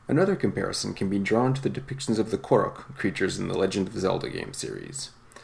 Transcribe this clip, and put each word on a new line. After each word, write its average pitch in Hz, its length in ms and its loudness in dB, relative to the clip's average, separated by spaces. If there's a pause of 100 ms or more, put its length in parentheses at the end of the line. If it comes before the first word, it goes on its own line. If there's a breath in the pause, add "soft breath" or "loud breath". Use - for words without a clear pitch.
Another 185 300 4
comparison 98 580 -2
can 98 140 -2
be 98 100 2
drawn 113 360 4
to 135 80 -2
the 120 80 0
depictions - 480 -2
of 104 120 0
the 98 80 0
Korok - 560 2
creatures 95 440 0
in 95 100 -2
the 92 100 0
Legend 95 300 2
of - 100 -8
Zelda 92 300 0
game - 240 -6
series. - 580 -8 (320 loud breath)